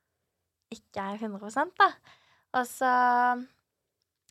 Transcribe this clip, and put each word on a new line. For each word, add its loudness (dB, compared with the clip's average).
ikke -14
er -8
hundre -8
prosent, -4
da. 6
Og 0
så 0